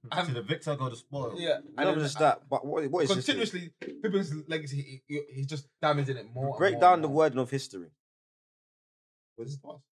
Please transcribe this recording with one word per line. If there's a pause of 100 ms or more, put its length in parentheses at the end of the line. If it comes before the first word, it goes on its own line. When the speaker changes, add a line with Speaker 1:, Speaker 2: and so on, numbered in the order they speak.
(120)
Speaker 1:
To
Speaker 2:
and
Speaker 1:
the
victor
go
the
spoil.
Speaker 2:
Yeah. (180)
Speaker 3:
Not
Speaker 2:
And
Speaker 3:
just
that,
but
what,
what
is
history?
Speaker 2:
continuously, (320)
Pippen's (160)
legacy,
he,
he, (120)
he's
just (160)
damaging
it
more
and
Speaker 3:
Break
Speaker 2:
more
Speaker 3:
down
Speaker 2:
and
Speaker 3:
the
Speaker 2:
more.
Speaker 3:
word
of
history. (1500)
Speaker 2:
What
is
his
past? (180)